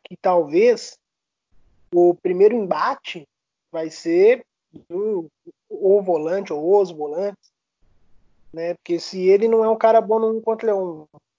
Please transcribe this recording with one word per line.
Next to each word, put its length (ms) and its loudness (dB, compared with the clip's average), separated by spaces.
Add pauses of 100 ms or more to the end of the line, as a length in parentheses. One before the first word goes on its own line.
que 180 -20
talvez 760 0 (960)
o 220 4
primeiro 380 2
embate 720 -6 (460)
vai 180 -8
ser 560 2 (440)
do, 400 -6 (400)
o 320 2
volante 500 -4
ou 300 0
os 100 -4
volantes, 580 -10 (1040)
né? 200 -6
Porque 260 -6
se 260 -6
ele 220 4
não 160 2
é 60 0
um 80 0
cara 240 4
bom 180 0
no 180 -2
um 40 -8
contra 340 -2
um 300 -6 (340)